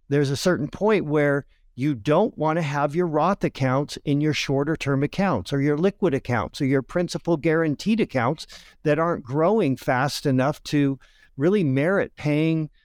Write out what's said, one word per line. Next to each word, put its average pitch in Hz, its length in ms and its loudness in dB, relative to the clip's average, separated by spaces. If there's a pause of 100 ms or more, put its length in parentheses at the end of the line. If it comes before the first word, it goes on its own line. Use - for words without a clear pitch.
There's 139 220 2
a 139 60 -2
certain 151 320 0
point 208 360 0
where 147 400 0 (300)
you 143 200 -2
don't 147 440 0
want 156 180 0
to 175 60 -2
have 143 320 -2
your 175 140 0
Roth 160 360 0
accounts 135 640 0
in 143 160 2
your 151 100 2
shorter 143 420 0
term 139 280 -2
accounts 147 500 -2
or 139 80 0
your 147 160 2
liquid 175 380 0
accounts 120 480 -2
or - 20 0
your 135 160 2
principal 170 560 -2
guaranteed 165 640 0
accounts 131 460 -2 (380)
that 151 140 2
aren't 165 260 -2
growing 156 520 2
fast 123 480 -2
enough 131 380 0
to 139 360 0 (380)
really 180 260 2
merit 147 540 0
paying 156 540 0 (140)